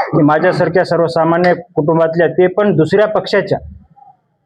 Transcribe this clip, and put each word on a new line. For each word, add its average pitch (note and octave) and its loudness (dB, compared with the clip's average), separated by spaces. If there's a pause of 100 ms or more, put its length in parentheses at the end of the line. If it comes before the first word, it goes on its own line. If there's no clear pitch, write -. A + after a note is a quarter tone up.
(120)
की D#3+ 2
माझ्यासारख्या D#3+ 0
सर्वसामान्य E3+ 0
कुटुंबातल्या E3 0
ते F3+ 2
पण G3 0
दुसऱ्या F#3+ 2
पक्षाच्या, G3 -2 (880)